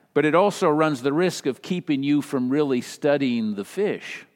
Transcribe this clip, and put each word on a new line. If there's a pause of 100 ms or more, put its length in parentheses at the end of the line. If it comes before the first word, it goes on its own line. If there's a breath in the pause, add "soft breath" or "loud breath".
(160 soft breath)
but
it
also
runs
the
risk
of
keeping
you
from
really
studying
the
fish." (100)